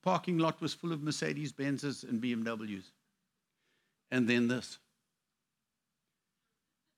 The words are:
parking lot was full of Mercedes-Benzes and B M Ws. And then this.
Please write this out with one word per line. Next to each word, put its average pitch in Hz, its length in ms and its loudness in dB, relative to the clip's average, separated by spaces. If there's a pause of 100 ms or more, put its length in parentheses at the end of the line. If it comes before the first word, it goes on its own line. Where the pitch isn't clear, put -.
parking 180 360 2
lot 160 240 2
was 156 120 -2
full 170 200 -4
of 147 80 -4
Mercedes-Benzes 143 1000 -2
and 123 180 -2
B 123 100 0
M 113 120 -2
Ws. 107 480 -6 (1200)
And 123 180 2
then 120 180 4
this. 123 300 -4 (2250)